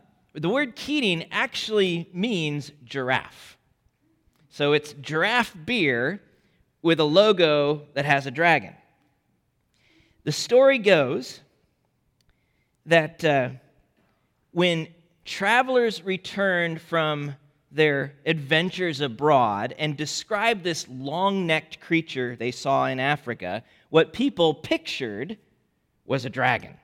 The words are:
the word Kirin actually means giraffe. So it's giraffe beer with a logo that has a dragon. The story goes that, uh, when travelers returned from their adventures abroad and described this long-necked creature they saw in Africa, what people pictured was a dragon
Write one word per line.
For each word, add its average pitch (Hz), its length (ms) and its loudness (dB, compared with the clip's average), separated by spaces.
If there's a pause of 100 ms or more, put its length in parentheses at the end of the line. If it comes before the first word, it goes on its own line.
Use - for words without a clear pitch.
(340)
the 151 160 -4
word 254 260 -2
Kirin 220 560 -2
actually 202 800 -2
means 170 600 -4 (140)
giraffe. - 720 -6 (920)
So 147 240 0
it's 143 200 -2
giraffe 165 600 -2 (100)
beer 165 560 0 (600)
with 165 180 2
a 156 60 2
logo 151 800 4 (100)
that 139 120 -4
has 139 200 2
a 139 60 -8
dragon. 143 440 2 (1500)
The 151 60 -2
story 262 480 4
goes 180 600 2 (1500)
that, 160 380 2
uh, 139 260 2 (1040)
when 170 360 0 (380)
travelers 233 800 0
returned 180 760 -2
from 151 560 -2 (360)
their 139 420 0 (120)
adventures 160 760 -2
abroad 117 760 2
and 151 180 -4
described 202 680 -4
this 170 240 -6
long-necked 160 920 -2
creature 131 540 -2
they 117 160 -4
saw 135 340 0
in 131 140 -2
Africa, 120 640 -4 (260)
what 156 240 4
people 175 400 0
pictured 202 840 -6 (680)
was 123 180 -4
a 123 60 -8
dragon 120 540 -2